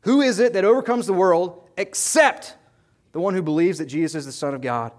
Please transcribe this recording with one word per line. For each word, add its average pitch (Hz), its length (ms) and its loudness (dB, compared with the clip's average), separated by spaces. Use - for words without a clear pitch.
Who 262 180 2
is 247 180 2
it 240 140 4
that 190 140 2
overcomes 240 400 2
the 196 80 0
world 180 520 2
except - 800 0
the 160 80 -6
one 190 120 -2
who 185 80 -2
believes 165 380 0
that 156 80 -8
Jesus 147 280 -4
is 147 120 -8
the 135 60 -14
Son 143 220 -6
of 131 60 -10
God? 120 380 -4